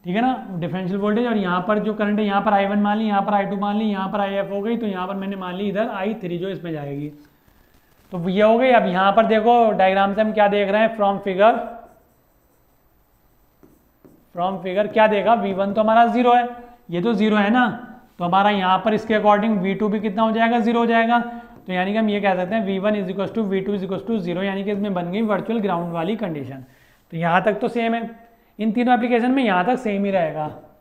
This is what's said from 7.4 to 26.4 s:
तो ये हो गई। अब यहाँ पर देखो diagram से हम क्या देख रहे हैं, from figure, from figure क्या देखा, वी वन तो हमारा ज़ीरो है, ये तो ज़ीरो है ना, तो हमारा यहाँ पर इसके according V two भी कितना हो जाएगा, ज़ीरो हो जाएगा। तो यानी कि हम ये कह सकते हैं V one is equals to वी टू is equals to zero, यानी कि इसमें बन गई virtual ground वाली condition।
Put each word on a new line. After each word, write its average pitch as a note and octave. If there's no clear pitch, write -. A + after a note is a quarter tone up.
तो F3+
ये F#3+
हो A3+
गई। C4
अब G#3+
यहाँ F#3+
पर G#3+
देखो A3
diagram F#3+
से G#3
हम A3
क्या G#3
देख G3+
रहे G#3+
हैं, A3
from G3+
figure, G3+
from F3+
figure F#3+
क्या A3
देखा, G#3
वी G3
वन G3
तो G#3+
हमारा A3
ज़ीरो A#3+
है, A#3+
ये F3
तो A#3
ज़ीरो G#3+
है G3+
ना, B3
तो F3
हमारा G3
यहाँ F#3
पर -
इसके -
according G#3
V F#3+
two G#3+
भी G#3
कितना G#3+
हो A3
जाएगा, A3+
ज़ीरो A#3
हो A#3
जाएगा। A#3
तो F#3
यानी F#3
कि A3
हम A3
ये G3+
कह G3
सकते F3+
हैं A3
V F#3+
one G#3
is F#3+
equals F#3+
to A3+
वी F#3+
टू G3+
is F#3
equals F#3+
to A3+
zero, F3
यानी G3
कि G#3
इसमें G3+
बन F3
गई G#3+
virtual G#3+
ground F3
वाली E3+
condition। C#3